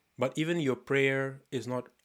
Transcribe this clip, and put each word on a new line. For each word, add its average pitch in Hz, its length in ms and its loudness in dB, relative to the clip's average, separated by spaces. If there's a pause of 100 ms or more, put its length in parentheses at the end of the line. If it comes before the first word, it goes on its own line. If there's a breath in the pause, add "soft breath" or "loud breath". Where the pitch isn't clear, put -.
(180)
but 131 180 0
even 165 240 0
your 131 160 2
prayer 135 640 0 (100)
is 117 160 -6
not 123 220 -6 (160)